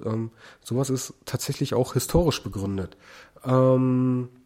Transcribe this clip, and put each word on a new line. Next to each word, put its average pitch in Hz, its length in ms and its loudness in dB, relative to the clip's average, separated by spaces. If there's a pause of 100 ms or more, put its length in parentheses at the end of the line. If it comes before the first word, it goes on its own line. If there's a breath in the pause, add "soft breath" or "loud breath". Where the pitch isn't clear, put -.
ähm, 113 260 -4 (320 loud breath)
sowas 131 260 -2
ist 131 240 -4 (140)
tatsächlich - 480 -4
auch 123 180 0
historisch - 500 2
begründet. 98 540 -6 (480 loud breath)
Ähm, 127 840 2 (180)